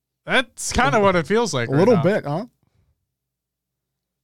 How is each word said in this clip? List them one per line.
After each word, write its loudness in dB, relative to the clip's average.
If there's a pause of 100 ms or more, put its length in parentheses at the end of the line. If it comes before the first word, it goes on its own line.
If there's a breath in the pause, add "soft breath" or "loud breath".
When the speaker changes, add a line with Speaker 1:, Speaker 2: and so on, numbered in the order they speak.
(260)
Speaker 1:
That's -4
kinda 2
what 4
it -2
feels -2
like -4
Speaker 2:
A -6
Speaker 1:
right 2
Speaker 2:
little 4
Speaker 1:
now. 0
Speaker 2:
bit, 0
huh? -6 (1800)